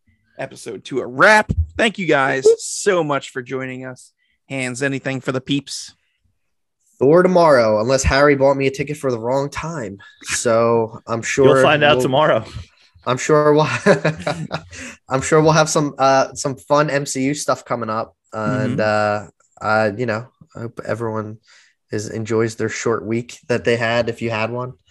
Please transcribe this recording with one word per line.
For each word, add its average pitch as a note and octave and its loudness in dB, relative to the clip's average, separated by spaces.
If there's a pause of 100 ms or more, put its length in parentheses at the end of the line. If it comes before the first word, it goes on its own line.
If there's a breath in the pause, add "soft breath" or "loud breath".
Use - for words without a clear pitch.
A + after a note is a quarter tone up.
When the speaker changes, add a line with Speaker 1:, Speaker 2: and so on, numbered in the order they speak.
(380)
Speaker 1:
episode B2+ -12
to C3 -6
a G2+ -4
wrap. G3 4 (260)
Thank G#3+ -2
you F#3+ -6
guys C3+ 2 (180)
so F3+ -2
much C#3+ -4
for C3 -10
joining C3 -10
us. - -18 (360)
Hans, B2+ -6
anything C3+ -4
for D3 -4
the B2+ -4
peeps? - -6 (1040)
Speaker 2:
Thor D#3 6
tomorrow, C#3 4
unless B2+ 0
Harry C#3+ 4
bought C3+ 2
me C3+ -2
a C3+ -14
ticket D3 -8
for C3+ -4
the A#2 -4
wrong C3+ -2
time. C#3 -10 (260 loud breath)
So A#2 0
I'm A2+ -6
sure C#3 4
Speaker 3:
You'll C3 6
find D3 4
out D3 6
Speaker 2:
we'll, B2+ 0
Speaker 3:
tomorrow. C3 2 (600 loud breath)
Speaker 2:
I'm B2+ 0
sure D3+ 4
we'll, D3+ 4 (180)
<laughs> D#3+ -2
I'm C3 0
sure D#3 4
we'll D#3+ 6
have D#3 4
some, D3 -2
uh, C3+ 2
some C3+ -6
fun D3 0
M C#3+ -2
C C3 -4
U C#3+ 0
stuff - -4
coming A#2+ -6
up, A2 -6 (160)
and, G#2+ -2
Speaker 1:
Mm-hmm. G#2+ 0 (300)
Speaker 2:
uh, - -8
uh, G#2+ 2
you B2 -4
know, A#2 -4 (280)
I G#2 -14
hope A#2 -12
everyone A2 -8 (520 soft breath)
is, G#2+ -6
enjoys A2 -2
their A2 -4
short - -4
week A#2 -6
that A#2+ -2
they A#2 4
had, A#2 0
if A#2 -8
you A#2 -4
had A2+ -4
one, B2 -8 (180 soft breath)